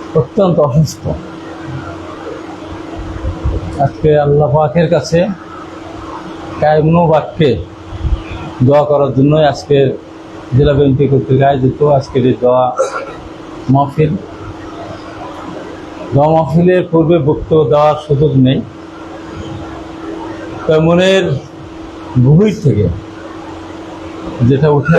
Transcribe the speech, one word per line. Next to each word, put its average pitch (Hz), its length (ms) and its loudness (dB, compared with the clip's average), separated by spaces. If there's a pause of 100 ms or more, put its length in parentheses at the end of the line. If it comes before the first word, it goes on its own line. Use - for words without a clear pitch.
(140)
অত্যন্ত 175 460 2
অসুস্থ। 147 420 2 (2750)
আজকে 143 380 2
আল্লাহ 147 340 4
পাকের 156 360 2
কাছে 165 320 2 (1400)
কায়মনো 156 460 4
বাক্যে 151 440 2 (1120)
দোয়া 143 220 6
করার 143 300 2
জন্যই 147 300 4
আজকে 143 320 2 (800)
জেলা 147 160 4
বিএনপি 139 360 4
কর্তৃক 131 340 2
আয়োজিত 135 400 2
আজকের 135 440 2
এই 123 140 4
দোয়া 123 240 4 (1040)
মাহফিল। 143 400 2 (2000)
দোয়া 143 140 4
মাহফিলের 160 640 4
পূর্বে 165 280 4
বক্তব্য 151 500 2
দেওয়ার 147 280 4 (100)
সুযোগ 143 300 2
নেই। 131 240 4 (2000)
তবে 156 140 4
মনের 180 440 4 (1000)
গভীর 175 380 6
থেকে 104 240 2 (1600)
যেটা 135 280 4
উঠে 143 280 2